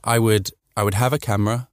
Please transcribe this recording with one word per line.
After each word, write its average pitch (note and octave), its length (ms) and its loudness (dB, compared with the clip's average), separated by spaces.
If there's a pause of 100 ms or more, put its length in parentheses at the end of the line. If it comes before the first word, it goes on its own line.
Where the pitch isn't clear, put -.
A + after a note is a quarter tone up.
I A#2 160 2
would, G#2+ 320 2 (240)
I G#2+ 80 0
would G2+ 100 0
have B2 180 0
a D3 60 0
camera G#2+ 540 -2